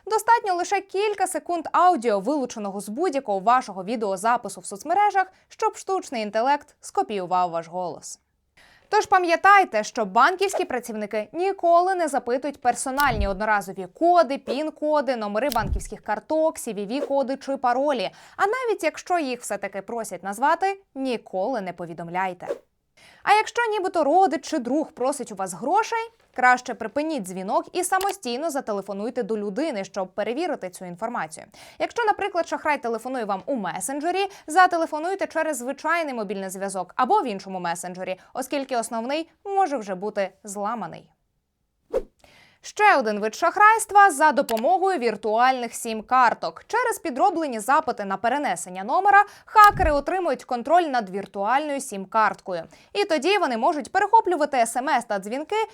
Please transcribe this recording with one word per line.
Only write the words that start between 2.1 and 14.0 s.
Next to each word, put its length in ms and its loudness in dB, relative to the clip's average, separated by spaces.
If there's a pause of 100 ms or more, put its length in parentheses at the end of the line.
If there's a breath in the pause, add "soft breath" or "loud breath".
вилученого 600 -4
з 80 -10
будь-якого 500 -2
вашого 460 0
відеозапису 760 -2
в 60 -18
соцмережах, 600 0 (220 soft breath)
щоб 280 -4
штучний 460 -4
інтелект 580 -2
скопіював 680 -2
ваш 180 -6
голос. 520 -10 (680 soft breath)
Тож 180 2
пам'ятайте, 760 4
що 200 -4
банківські 600 2
працівники 680 -6
ніколи 640 2
не 140 0
запитують 520 -2
персональні 680 0
одноразові 580 -2 (120)
коди, 400 6